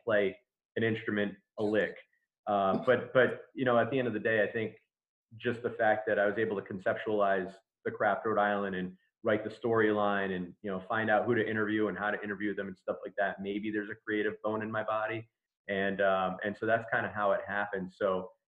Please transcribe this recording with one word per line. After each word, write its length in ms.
play 320
an 60
instrument 500
a 40
lick. 340
Uh, 380
but, 280
but, 280
you 120
know, 120
at 140
the 80
end 80
of 60
the 80
day, 200
I 60
think 280
just 280
the 80
fact 360
that 100
I 80
was 120
able 180
to 180
conceptualize 800
The 80
Craft 340
Rhode 120
Island 380
and 180
write 200
the 60
storyline 840
and, 260
you 80
know, 180
find 220
out 160
who 100
to 140
interview 380
and 100
how 140
to 120
interview 320
them 120
and 100
stuff 260
like 140
that. 240
Maybe 300
there's 180
a 60
creative 280
bone 180
in 100
my 120
body. 440
And, 320
um, 460
and 120
so 80
that's 280
kinda 200
how 180
it 140
happened. 480
So, 360